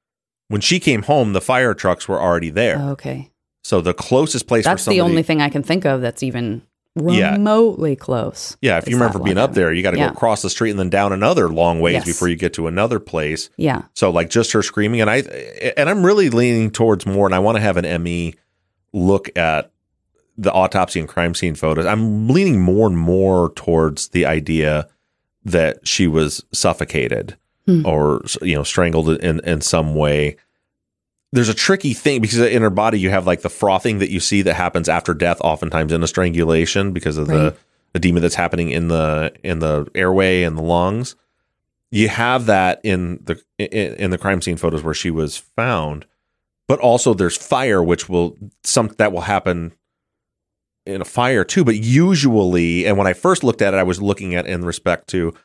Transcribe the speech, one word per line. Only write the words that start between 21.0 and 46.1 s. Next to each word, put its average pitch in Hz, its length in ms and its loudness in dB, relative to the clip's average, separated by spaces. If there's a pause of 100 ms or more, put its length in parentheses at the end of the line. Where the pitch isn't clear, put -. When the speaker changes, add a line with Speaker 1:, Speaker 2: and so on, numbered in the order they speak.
Speaker 1:
crime 85 240 -2
scene 85 220 -4
photos. 80 320 0
I'm 110 400 0
leaning 147 340 4
more 95 260 4
and 90 100 0
more 90 560 2
towards 80 560 -2
the 87 180 0
idea 78 600 -2 (560)
that 85 440 -2
she - 200 0
was 78 360 0 (100)
suffocated 64 840 -4 (320)
Speaker 2:
Hmm. 170 160 4
Speaker 1:
or, 76 400 0 (200)
you 87 100 0
know, 73 100 -2
strangled 80 460 0
in, 80 300 0
in 80 200 -2
some 78 360 0
way. 73 400 0 (960)
There's 120 180 2
a 110 40 0
tricky 190 400 0
thing 135 280 0
because 110 180 -2
in 117 220 2
her 110 80 4
body, 104 300 0
you 92 100 0
have, 95 160 0
like, 90 160 0
the 87 80 -4
frothing 101 500 0
that 95 120 0
you 92 80 -4
see 98 240 2
that 87 100 2
happens 87 340 -2
after 85 280 0
death, 85 260 0
oftentimes 80 500 -2
in 82 120 0
a 82 40 0
strangulation 85 840 0
because 80 260 -4
of 76 100 -4
the 78 60 -2 (120)
Speaker 2:
Right. 78 100 -2 (400)
Speaker 1:
edema 87 240 2
that's 85 160 0
happening 85 340 -2
in 82 200 -4
the, 78 440 0 (100)
in 85 160 -4
the 76 360 -2
airway 92 480 2
and 80 140 -4
the 80 40 -6
lungs. 90 540 -2 (720)
You 110 200 2
have 117 360 0
that 95 380 2
in 90 400 -2
the, - 180 -6 (160)
in, 101 380 -4
in 92 160 -4
the 90 80 -2
crime 98 240 -2
scene 87 140 -4
photos 80 260 -2
where 80 100 -4
she 87 160 -6
was 80 280 -4
found, 80 680 -4 (640)